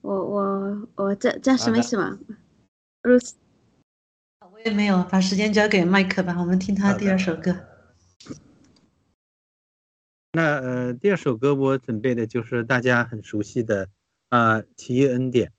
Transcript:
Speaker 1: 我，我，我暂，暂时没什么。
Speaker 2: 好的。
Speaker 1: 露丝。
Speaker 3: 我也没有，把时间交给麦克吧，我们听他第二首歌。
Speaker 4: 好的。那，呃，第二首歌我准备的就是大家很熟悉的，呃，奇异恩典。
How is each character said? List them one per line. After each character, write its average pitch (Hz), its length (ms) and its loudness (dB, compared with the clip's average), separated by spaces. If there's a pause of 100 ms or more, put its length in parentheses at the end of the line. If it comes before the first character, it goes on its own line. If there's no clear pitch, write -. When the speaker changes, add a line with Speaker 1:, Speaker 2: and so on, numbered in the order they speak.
Speaker 1:
我， - 120 -6
我， 196 800 -4
我 196 200 -2
暂， - 260 -4
暂 262 160 2
时 233 140 0
没 226 100 2
什 233 140 -4
么。 190 80 -2
Speaker 2:
好 196 120 -6 (120)
的。 208 80 -16 (680)
Speaker 1:
露 247 140 6
丝。 247 180 -2 (1160)
Speaker 3:
我 214 80 -20
也 226 120 -4
没 208 160 0
有， 185 180 4
把 190 160 2
时 185 120 0
间 208 200 2
交 208 160 6
给 190 160 4
麦 190 180 4
克 185 180 -2
吧， 180 160 -2
我 175 60 -2
们 180 160 2
听 202 160 -2
他 196 160 2
第 196 180 0
二 190 80 2
首 185 200 0
歌。 180 160 -2
Speaker 4:
好 185 60 -4 (760)
的。 - 20 -12 (2000)
那， 151 260 0
呃， 127 340 -4
第 123 160 -2
二 196 60 2
首 135 220 -2
歌 139 180 0
我 135 220 0
准 113 240 -6
备 127 120 0
的 117 140 -4
就 117 160 -6
是 117 220 -6
大 123 160 0
家 120 240 2
很 113 180 -12
熟 - 180 -6
悉 117 220 -4
的， 101 240 -4 (400)
呃， 113 360 2 (120)
奇 - 200 -8
异 135 120 4
恩 127 240 -2
典。 123 280 0